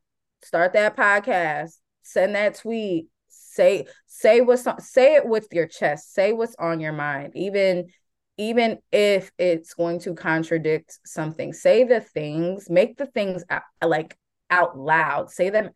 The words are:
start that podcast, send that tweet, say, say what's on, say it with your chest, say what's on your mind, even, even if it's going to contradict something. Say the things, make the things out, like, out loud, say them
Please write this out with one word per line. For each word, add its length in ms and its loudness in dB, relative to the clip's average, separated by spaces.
start 320 0
that 240 2
podcast, 800 0
send 320 -2
that 220 -2
tweet, 500 -6
say, 580 0
say 360 4
what's 240 2
on, 160 -6
say 320 4
it 120 4
with 240 -2
your 160 -2
chest, 460 -4
say 220 0
what's 220 -6
on 220 -4
your 140 -6
mind, 420 -8
even, 520 -2
even 400 -2
if 460 2
it's 340 -2
going 280 -4
to 120 -8
contradict 920 -4
something. 480 -10
Say 300 4
the 180 2
things, 640 -6
make 300 2
the 80 -6
things 420 -6
out, 140 -4
like, 320 -2
out 260 2
loud, 540 -2
say 180 -2
them 280 -2